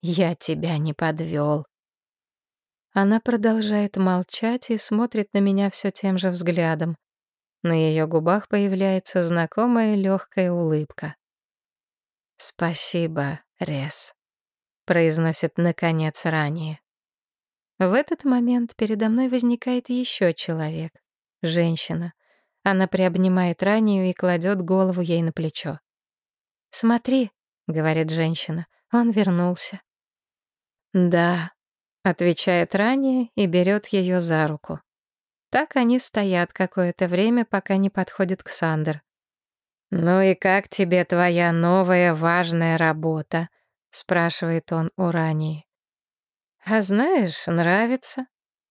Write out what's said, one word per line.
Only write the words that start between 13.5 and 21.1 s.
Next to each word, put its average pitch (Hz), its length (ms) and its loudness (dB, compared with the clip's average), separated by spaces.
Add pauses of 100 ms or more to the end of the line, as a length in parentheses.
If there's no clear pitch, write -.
Рес", 147 540 -8 (720)
произносит 165 720 2
наконец 165 640 0
Ранее. 156 560 -4 (1000)
В 185 140 2
этот 294 320 0
момент 247 500 0
передо 220 340 -2
мной 247 200 2
возникает 247 640 -2
ещё 240 420 0
человек, 160 600 -6 (480)